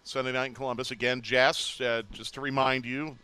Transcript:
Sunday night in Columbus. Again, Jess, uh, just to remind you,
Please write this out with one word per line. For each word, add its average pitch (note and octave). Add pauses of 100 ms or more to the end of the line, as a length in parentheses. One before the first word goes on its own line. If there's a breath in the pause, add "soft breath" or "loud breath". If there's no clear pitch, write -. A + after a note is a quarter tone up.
Sunday B2+
night B2+
in B2+
Columbus. B2+
Again, B2
Jess, B2+
uh, A#2
just A2
to C3+
remind C3
you, C3+